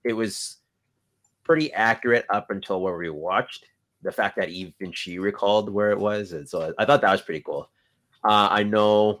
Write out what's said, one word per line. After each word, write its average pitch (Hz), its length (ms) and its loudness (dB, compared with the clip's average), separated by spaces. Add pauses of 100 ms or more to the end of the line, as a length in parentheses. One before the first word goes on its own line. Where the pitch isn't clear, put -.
it 117 80 0
was 110 460 -6 (840)
pretty 156 280 2
accurate 117 580 2
up 101 200 -2
until 98 300 -4
where 92 160 -2
we 85 140 -6
watched. 85 560 -4 (360)
The 92 100 -6
fact 101 240 -2
that 92 120 -2
even 90 440 -12
she 90 260 -10
recalled 101 520 0
where 104 200 0
it 101 80 0
was, 104 340 -4
and 76 160 -12
so 82 300 -6
I, 101 40 2
I 110 40 0
thought 139 160 6
that 98 100 4
was 95 100 0
pretty 80 200 -8
cool. 73 260 -10 (560)
Uh, 104 260 4
I 104 120 2
know 104 580 4